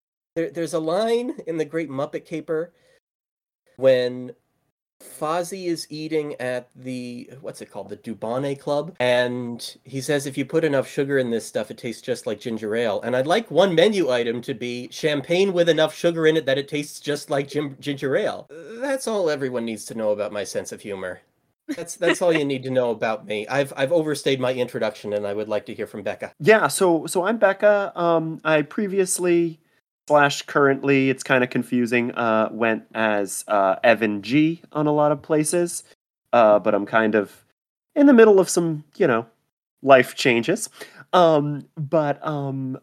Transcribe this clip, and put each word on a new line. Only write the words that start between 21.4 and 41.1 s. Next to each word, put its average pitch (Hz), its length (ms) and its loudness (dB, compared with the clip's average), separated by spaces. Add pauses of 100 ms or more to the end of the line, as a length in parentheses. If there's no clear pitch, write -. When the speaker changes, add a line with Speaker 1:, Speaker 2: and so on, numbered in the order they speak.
Speaker 1:
That's, 170 260 -10
that's 170 260 0
all 175 120 4
you 156 100 0
need 135 200 -4
to 131 60 -8
know 127 200 2
about 110 360 -4
me. 107 220 -6
I've, 135 300 -2
I've 139 160 0
overstayed 147 480 0
my 123 120 0
introduction, 113 600 -4
and 104 120 -2
I 101 80 -4
would 104 140 -6
like 104 200 -4
to 117 60 -12
hear 101 140 -8
from 107 160 -12
Becca. 101 360 -8
Speaker 2:
Yeah, 190 280 4
so, 165 380 0
so 170 180 -2
I'm 220 140 -2
Becca. 202 580 2
Um, 165 480 0
I 156 200 2
previously 180 960 0 (480)
slash 143 400 4
currently, 135 640 4
it's 127 100 -4
kinda 127 240 2
confusing, 120 680 0
uh, 110 360 2
went 110 320 0 (120)
as, 107 520 -2
uh, 98 360 4
Evan 107 400 4
G 151 360 0 (120)
on 151 160 -2
a 151 40 2
lot 147 200 2
of 143 100 -4
places, 165 600 -2 (500)
uh, 110 240 6
but 104 160 0
I'm 101 140 0
kind 110 260 2
of 104 320 -2 (480)
in 285 140 6
the 285 60 8
middle 220 260 8
of 175 100 2
some, 165 340 -2 (120)
you 196 100 0
know, 117 220 2 (560)
life 131 320 6
changes. 123 520 0 (460)